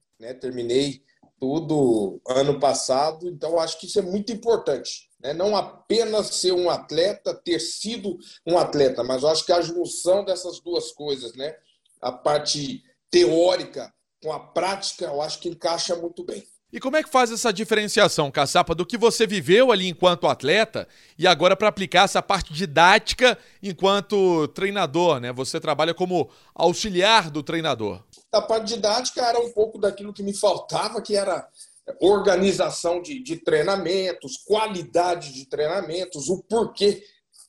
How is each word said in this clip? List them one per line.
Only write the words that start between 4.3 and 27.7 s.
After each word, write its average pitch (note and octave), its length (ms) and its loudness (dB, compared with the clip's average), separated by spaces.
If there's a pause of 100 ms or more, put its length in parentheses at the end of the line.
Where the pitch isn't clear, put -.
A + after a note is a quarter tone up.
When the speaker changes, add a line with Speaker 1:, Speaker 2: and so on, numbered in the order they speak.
Speaker 1:
importante, A3 760 -2 (120)
né? C#3 140 -6
Não G3 220 0
apenas G#3+ 800 -2
ser F3+ 180 0
um F3+ 160 0
atleta, E3 640 -2
ter E3 280 -4
sido G3 580 -8 (260)
um E3+ 140 2
atleta, C3+ 460 2
mas B2+ 180 -2
eu D3 80 2
acho D#3 160 0
que - 60 4
a F3 100 4
junção F3 640 -2
dessas F3+ 340 -6
duas E3+ 320 -6
coisas, C3+ 440 -10
né? D3 200 -10 (460)
A B2+ 100 -4
parte D3 720 -4 (280)
teórica E3+ 840 2 (300)
com D#3 100 -6
a C#3 60 -10
prática, F#3 680 -6
eu C#3+ 160 -4
acho D3+ 180 -8
que - 80 -10
encaixa E3+ 480 -4
muito E3+ 280 -8
bem. G3+ 200 -12 (300)
Speaker 2:
E - 80 -12
como C4 160 0
é D#4 60 2
que - 60 -20
faz B3 220 4
essa A3+ 220 -2
diferenciação, G#3 760 0
Caçapa, D#3+ 460 2
do E3+ 100 -4
que A#3+ 120 -6
você A3+ 280 2
viveu G3+ 460 4
ali F#3+ 160 0
enquanto F3 400 2
atleta C#3+ 580 0 (320)
e D#3+ 80 2
agora F3+ 300 6
pra G#3+ 140 2
aplicar F#3+ 340 2
essa F#3 180 2
parte F#3 300 -2
didática F3+ 840 4 (260)
enquanto F#3+ 840 2
treinador, F3 720 0
né? B2 100 -6
Você C3 300 -6
trabalha D#3 320 0
como F3+ 360 -2 (240)
auxiliar F3+ 760 2
do D3+ 120 -8
treinador. B2 640 -4 (300)